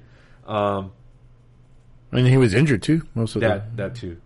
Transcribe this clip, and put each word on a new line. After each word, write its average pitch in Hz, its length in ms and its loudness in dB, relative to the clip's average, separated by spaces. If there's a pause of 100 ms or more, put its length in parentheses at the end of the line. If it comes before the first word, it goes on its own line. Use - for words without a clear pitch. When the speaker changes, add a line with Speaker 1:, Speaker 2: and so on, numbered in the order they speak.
(480)
Speaker 1:
Um, 101 440 -2 (1200)
Speaker 2:
And 123 140 2
he 131 120 6
was 120 160 4
injured, 127 280 2
too, 160 200 0 (120)
most 113 220 -4
of 107 60 -2
the 113 80 2
Speaker 1:
that, 107 280 -6
that, 98 180 -8
too. 87 300 -12